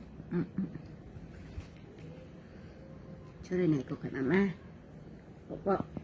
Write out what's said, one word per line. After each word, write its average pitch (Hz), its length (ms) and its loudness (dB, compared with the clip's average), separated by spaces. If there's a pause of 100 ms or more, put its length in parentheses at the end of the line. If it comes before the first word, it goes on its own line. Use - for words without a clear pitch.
(300)
Mm, 175 160 4
mm. 190 220 0 (2750)
Sorry 180 160 6
na 147 160 8
ikaw 143 160 -4
kay - 160 -4
Mama. 165 400 8 (960)
Popo, - 240 4 (300)